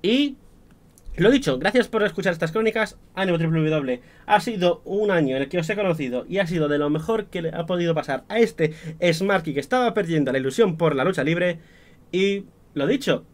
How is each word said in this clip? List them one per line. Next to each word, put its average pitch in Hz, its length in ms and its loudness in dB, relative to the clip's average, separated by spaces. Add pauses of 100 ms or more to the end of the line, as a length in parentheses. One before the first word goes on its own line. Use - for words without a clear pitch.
Y 269 340 0 (760)
lo 190 160 6
dicho, 202 260 2
gracias 208 300 2
por 214 160 0
escuchar 190 300 -2
estas 160 180 -4
crónicas. 220 460 -2 (180)
Ánimo 185 240 0
triple 160 200 0
W 156 120 2
W 135 260 0
W. - 40 -16 (260)
Ha 208 140 4
sido 180 440 0
un 208 240 0
año 147 260 2
en 135 60 -2
el 135 80 -4
que 180 80 -4
os 160 140 -4
he 202 40 0
conocido 156 540 -2
y 175 80 -4
ha 190 80 0
sido 160 220 -2
de 147 100 0
lo 147 140 0
mejor 196 340 -2
que 175 160 -8
le 160 80 -6
ha 165 160 -6
podido 170 300 0
pasar 143 340 -4
a 214 80 -4
este 165 360 2 (380)
Smarky 180 440 0
que 143 40 0
estaba 240 360 0
perdiendo 160 360 0
la 135 60 0
ilusión 160 400 2
por 156 180 2
la 131 80 2
lucha 165 200 0
libre. 170 360 0 (520)
Y 196 340 0 (300)
lo 143 100 0
dicho 202 480 0